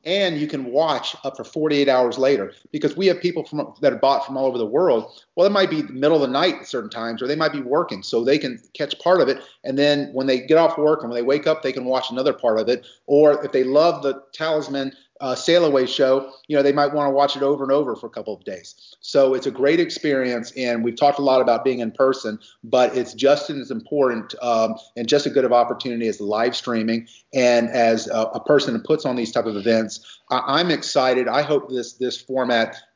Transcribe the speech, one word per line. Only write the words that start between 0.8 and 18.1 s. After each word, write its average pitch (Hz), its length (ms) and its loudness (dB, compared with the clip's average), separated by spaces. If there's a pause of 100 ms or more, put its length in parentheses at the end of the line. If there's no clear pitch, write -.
up 139 140 -8
for - 80 -12
forty-eight 147 440 0
hours 127 300 2
later, 131 360 0 (180)
because 143 240 -2
we 190 100 0
have 180 140 2
people 175 240 -2
from, - 280 -8 (100)
that 135 100 4
are 113 60 -8
bought 135 280 2
from 135 100 -8
all 135 100 0
over 123 120 0
the 110 80 -2
world. 131 460 2 (240)
Well, 196 100 4
it 208 60 2
might 196 180 2
be 156 100 -2
the 139 120 -8
middle 147 240 2
of 143 60 4
the 135 40 2
night 147 300 0
at - 100 -18
certain 113 240 -8
times, 117 320 -8
or 123 60 -4
they 147 80 -2
might 156 160 0
be 143 100 -8
working, 131 400 -2
so 117 220 -2
they 143 140 4
can 127 220 -6 (140)
catch - 240 -8
part 180 220 2
of 131 80 4
it. 135 100 -2 (240)
And 135 160 -4
then 143 340 2
when 131 140 -4
they 127 140 2
get 156 180 4
off 165 180 4
work 151 260 2
and 117 80 -8
when 120 60 -6
they 120 80 -2
wake 147 220 0
up, 156 160 0
they 131 80 -2
can 127 140 -8
watch 127 260 -2
another 131 220 -2
part 110 260 0
of 113 100 -2
it. 127 160 -2 (220)
Or 147 380 4
if 135 80 -8
they 131 100 2
love 147 400 2
the 139 300 -4
Talisman, 143 580 -4 (300)
uh, 131 160 -4
Sail 170 280 4
Away 135 220 2
show, 131 460 0 (160)
you 151 80 0
know, 139 80 4
they 139 80 4
might 147 200 2
wanna 143 200 0
watch 139 240 2
it 139 80 -2
over 139 180 0
and 135 80 -4
over 135 240 2
for 117 120 -12
a - 40 -12